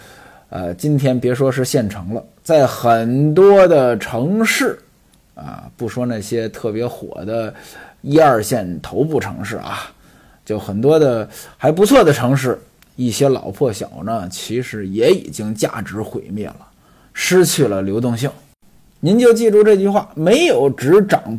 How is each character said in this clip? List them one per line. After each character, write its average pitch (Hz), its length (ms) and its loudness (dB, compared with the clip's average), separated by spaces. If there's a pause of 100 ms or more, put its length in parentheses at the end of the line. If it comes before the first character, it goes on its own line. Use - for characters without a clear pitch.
(500)
呃， 87 240 -8
今 147 240 -2
天 127 200 0
别 123 140 -2
说 131 200 0
是 127 120 -4
县 123 240 -2
城 98 260 -10
了， 113 80 -8 (200)
在 147 240 4
很 120 680 0
多 190 360 8
的 131 280 4
城 160 480 -2
市， 220 320 -2 (600)
啊， - 400 -18
不 117 120 -8
说 123 160 -6
那 117 160 -4
些 113 280 -4
特 107 240 -8
别 113 120 -4
火 - 400 -10
的 110 300 -6 (480)
一 143 160 2
二 127 240 6
线 98 400 -4
头 110 220 -2
部 156 160 -2
城 98 220 -10
市 101 140 -8
啊， - 320 -12 (560)
就 107 140 -6
很 98 200 -6
多 147 200 2
的 120 280 2 (300)
还 135 140 0
不 185 160 2
错 262 160 6
的 156 100 4
城 127 240 0
市， 127 240 -4 (360)
一 127 120 -4
些 139 200 0
老 117 240 -4
破 123 200 -2
小 - 160 -12 (140)
呢， 104 300 -8
其 - 280 -8
实 107 280 -10
也 110 220 0
已 - 200 0
经 110 240 -8
价 - 260 -6
值 101 220 -10
毁 - 300 -10
灭 101 160 -10
了， - 80 -18 (560)
失 180 340 2
去 131 220 0
了 98 120 -2
流 98 200 -4
动 120 160 -2
性。 131 120 -4 (720)
您 190 180 2
就 240 160 6
记 226 160 2
住 208 120 6
这 208 140 6
句 196 100 0
话： 202 280 0
没 226 320 2
有 139 240 2
只 165 320 4
涨 160 360 -2